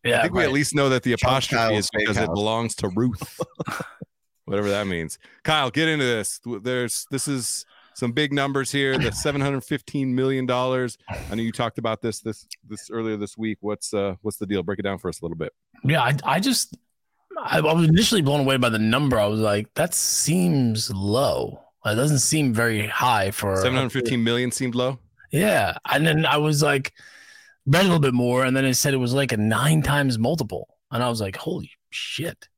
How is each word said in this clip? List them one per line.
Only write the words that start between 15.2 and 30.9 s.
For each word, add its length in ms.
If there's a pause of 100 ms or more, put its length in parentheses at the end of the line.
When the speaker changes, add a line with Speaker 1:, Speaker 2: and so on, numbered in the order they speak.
Speaker 2:
a 20
little 140
bit. 160 (320)
Speaker 1:
Yeah, 160
I, 240
I 160
just, 340 (680)
I, 180
I 140
was 140
initially 340
blown 200
away 160
by 100
the 120
number. 380
I 100
was 120
like, 360
"That 180
seems 1000
low. 680 (240)
It 100
doesn't 240
seem 340
very 340
high 440
for" 240
Speaker 2:
Seven 200
hundred 180
fifteen 320
million 260
seemed 240
low? 240 (320)
Speaker 1:
Yeah. 460 (120)
And 160
then 200
I 120
was 240
like, 320 (720)
read 160
a 20
little 160
bit 140
more, 300
and 140
then 80
it 80
said 200
it 40
was, 160
like, 180
a 60
nine 440
times 380
multiple. 480 (240)